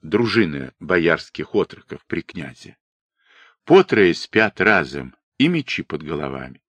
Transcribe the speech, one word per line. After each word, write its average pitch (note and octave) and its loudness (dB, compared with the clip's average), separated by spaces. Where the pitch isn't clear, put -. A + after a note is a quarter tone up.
дружина F2 -2
боярских E2 -2
отроков - -6
при - -4
князе. - -16
По F3+ 6
трое G2 4
спят - -2
разом, C#2+ 0
и C#3+ 2
мечи E3 -6
под D#2 -10
головами. C#2 -10